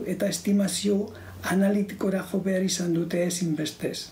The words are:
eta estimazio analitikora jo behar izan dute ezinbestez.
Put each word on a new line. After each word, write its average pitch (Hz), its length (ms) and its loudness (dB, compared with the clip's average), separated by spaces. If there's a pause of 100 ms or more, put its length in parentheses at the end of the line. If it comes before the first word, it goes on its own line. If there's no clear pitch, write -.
eta 190 240 0
estimazio 202 680 2 (420)
analitikora 196 840 2
jo 190 180 -2
behar 190 220 2
izan 175 320 0
dute 170 320 0
ezinbestez. 156 720 -2 (140)